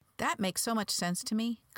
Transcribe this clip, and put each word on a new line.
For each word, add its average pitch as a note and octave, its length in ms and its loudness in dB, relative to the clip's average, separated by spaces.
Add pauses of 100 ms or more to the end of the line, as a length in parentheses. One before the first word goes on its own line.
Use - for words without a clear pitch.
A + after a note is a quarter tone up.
(180)
That C#4+ 200 0
makes F#3+ 240 0
so A#3 120 0
much G#3+ 160 0
sense F3+ 340 0
to - 100 -2
me A3+ 280 0 (160)